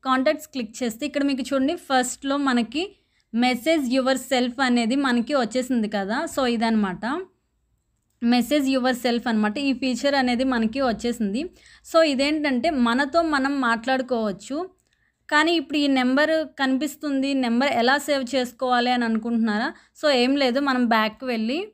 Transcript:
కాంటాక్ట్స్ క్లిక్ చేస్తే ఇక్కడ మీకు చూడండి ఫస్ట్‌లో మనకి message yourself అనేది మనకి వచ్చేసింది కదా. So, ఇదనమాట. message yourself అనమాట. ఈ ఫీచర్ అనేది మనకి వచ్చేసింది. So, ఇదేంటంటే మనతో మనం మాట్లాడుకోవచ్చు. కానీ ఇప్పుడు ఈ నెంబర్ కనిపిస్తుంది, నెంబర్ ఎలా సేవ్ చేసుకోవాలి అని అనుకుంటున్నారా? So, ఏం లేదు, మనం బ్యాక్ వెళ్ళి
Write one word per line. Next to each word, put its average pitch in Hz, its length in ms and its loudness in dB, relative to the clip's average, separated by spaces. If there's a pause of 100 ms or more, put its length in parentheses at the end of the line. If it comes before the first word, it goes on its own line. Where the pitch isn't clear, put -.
కాంటాక్ట్స్ 269 460 0
క్లిక్ 247 260 -6
చేస్తే 233 300 -4
ఇక్కడ 285 200 -2
మీకు 269 200 -2
చూడండి 277 260 0 (140)
ఫస్ట్‌లో 269 480 0 (120)
మనకి 240 340 0 (600)
message 254 420 2 (120)
yourself 254 600 0 (100)
అనేది 240 300 2 (100)
మనకి 240 360 0
వచ్చేసింది 240 540 -2
కదా. 196 200 -2 (160)
So, 277 100 -2 (120)
ఇదనమాట. 214 480 0 (1300)
message 262 420 2
yourself 247 560 0
అనమాట. 214 240 0 (140)
ఈ - 20 2 (120)
ఫీచర్ 269 400 0
అనేది 247 320 0
మనకి 220 340 -2
వచ్చేసింది. 233 540 -4 (480)
So, 330 100 6 (120)
ఇదేంటంటే 285 580 0 (180)
మనతో 277 320 0 (140)
మనం 277 200 0 (140)
మాట్లాడుకోవచ్చు. 240 880 -2 (720)
కానీ 311 300 4
ఇప్పుడు 285 200 -4
ఈ 294 80 2 (100)
నెంబర్ 262 340 2 (280)
కనిపిస్తుంది, 269 680 -2 (140)
నెంబర్ 247 280 2 (100)
ఎలా 254 140 4 (100)
సేవ్ 277 260 0
చేసుకోవాలి 247 640 -2
అని 247 160 0
అనుకుంటున్నారా? 226 580 -2 (320)
So, - 60 -4 (160)
ఏం 254 100 2 (120)
లేదు, 254 160 2 (100)
మనం 254 140 2 (100)
బ్యాక్ 220 280 0 (100)
వెళ్ళి 226 260 -2 (160)